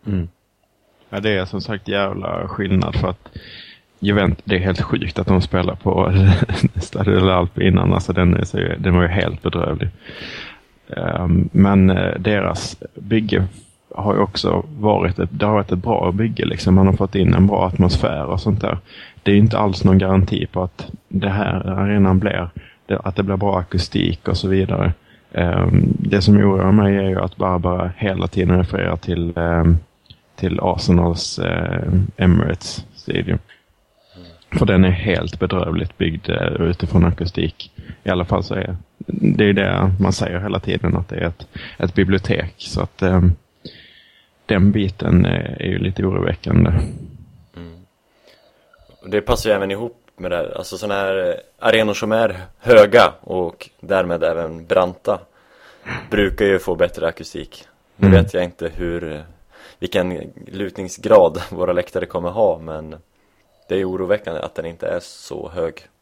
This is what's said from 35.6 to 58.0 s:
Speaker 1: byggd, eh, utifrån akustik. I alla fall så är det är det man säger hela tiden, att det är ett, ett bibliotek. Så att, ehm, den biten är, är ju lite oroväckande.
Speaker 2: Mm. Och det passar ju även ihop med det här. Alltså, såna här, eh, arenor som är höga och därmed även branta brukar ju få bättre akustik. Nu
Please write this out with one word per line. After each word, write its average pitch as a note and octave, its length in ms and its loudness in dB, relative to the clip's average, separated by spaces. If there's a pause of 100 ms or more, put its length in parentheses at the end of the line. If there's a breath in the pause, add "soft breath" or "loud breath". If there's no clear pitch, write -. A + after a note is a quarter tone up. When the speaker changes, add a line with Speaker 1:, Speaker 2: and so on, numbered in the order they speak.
Speaker 1:
byggd, E2 320 -4
eh, E2 320 -2
utifrån F2 440 2
akustik. F2 680 -4 (320 loud breath)
I G2+ 60 -4
alla F2+ 160 0
fall F#2 180 -2
så F#2 100 -8
är F2+ 220 -6 (320)
det G#2 420 2
är G2+ 40 4
det F#2+ 460 0
man F#2+ 140 2
säger F2+ 260 -4
hela F#2+ 200 -4
tiden, F2+ 360 -2
att F2+ 140 -6
det - 60 -8
är F2 120 -2
ett, - 200 -10 (300 loud breath)
ett F2 160 -4
bibliotek. F#2 640 0
Så - 240 -6
att, - 200 -8
ehm, F2+ 300 4 (1160 loud breath)
den G2+ 240 2
biten F#2 540 2
är, - 360 -4
är - 60 -4
ju F#2+ 100 -4
lite F#2+ 280 -4
oroväckande. F2+ 640 0 (840 loud breath)
Speaker 2:
Mm. E2+ 300 -18 (1160 soft breath)
Och - 80 -18
det G#2 120 0
passar A#2 280 0
ju G#2 60 6
även G2 160 -2
ihop A#2 300 -8 (140)
med F2 160 -8
det F2 60 -2
här. - 200 -6
Alltså, F#2 200 -12
såna G2+ 160 -6
här, F#2+ 360 -2
eh, E2+ 60 -2 (240)
arenor A2 340 2
som G#2+ 180 -4
är A2 260 0 (220)
höga G#2 640 8
och - 480 -6 (100)
därmed F2 440 -2
även E2 420 -4
branta F#2 540 0 (880 soft breath)
brukar G#2 360 2
ju F#2+ 140 4
få F2+ 160 -4
bättre E2 320 -2
akustik. - 580 -12 (300)
Nu F#2+ 120 4